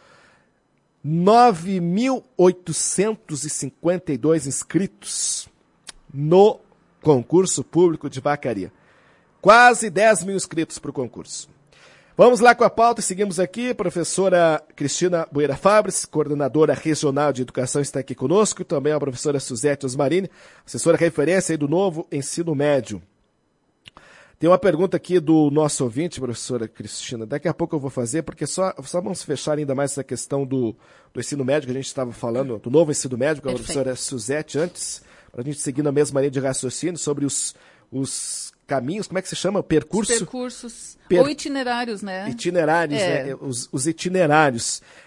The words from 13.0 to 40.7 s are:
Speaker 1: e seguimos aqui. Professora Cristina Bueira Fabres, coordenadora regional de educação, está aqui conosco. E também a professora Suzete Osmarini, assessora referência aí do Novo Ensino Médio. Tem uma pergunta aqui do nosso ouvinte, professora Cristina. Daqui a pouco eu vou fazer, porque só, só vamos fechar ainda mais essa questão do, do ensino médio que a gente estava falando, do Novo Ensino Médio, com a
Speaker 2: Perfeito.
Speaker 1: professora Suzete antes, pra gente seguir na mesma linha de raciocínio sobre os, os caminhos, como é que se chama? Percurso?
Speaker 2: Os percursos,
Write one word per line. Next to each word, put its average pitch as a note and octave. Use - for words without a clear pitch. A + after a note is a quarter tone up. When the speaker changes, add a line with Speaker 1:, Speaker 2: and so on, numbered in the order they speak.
Speaker 1:
e -
seguimos F#3
aqui. A3
Professora F3
Cristina E3
Bueira C#3+
Fabres, G3+
coordenadora D3
regional C#3+
de B2+
educação, B2+
está C#3
aqui B2+
conosco. F3+
E -
também D3
a D3+
professora C#3
Suzete C#3
Osmarini, C#3+
assessora D#3+
referência D#3+
aí D#3+
do C#3+
Novo E3+
Ensino D#3+
Médio. C3
Tem D#3
uma F3+
pergunta F3+
aqui F3+
do D3+
nosso C#3+
ouvinte, C3
professora A#2+
Cristina. A2
Daqui D3
a D#3
pouco E3
eu C#3+
vou C3+
fazer, C3
porque -
só, F#3
só F3
vamos F#3+
fechar D3+
ainda C#3
mais C#3
essa C3+
questão C#3
do, B2+
do -
ensino C#3
médio C#3
que B2+
a B2
gente C3
estava B2
falando, A#2+
do A#2+
Novo D3+
Ensino B2+
Médio, C#3
com C3+
a -
Speaker 2:
Perfeito. A#2
Speaker 1:
professora C3
Suzete C#3
antes, -
pra B2
gente C#3+
seguir C#3+
na D3
mesma C#3
linha C#3+
de C3
raciocínio C3+
sobre C#3+
os, -
os -
caminhos, D3
como F3
é F#3
que -
se D#3
chama? G3
Percurso? F3+
Speaker 2:
Os A3+
percursos, B3